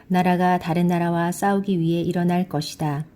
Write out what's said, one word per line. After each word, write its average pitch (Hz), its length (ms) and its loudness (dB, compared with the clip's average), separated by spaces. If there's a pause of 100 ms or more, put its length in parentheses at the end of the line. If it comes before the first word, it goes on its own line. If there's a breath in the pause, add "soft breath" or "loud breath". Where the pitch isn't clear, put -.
나라가 180 540 2
다른 175 260 0
나라와 170 460 0
싸우기 196 480 0
위해 170 220 0
일어날 175 460 0
것이다. 151 560 -4 (120)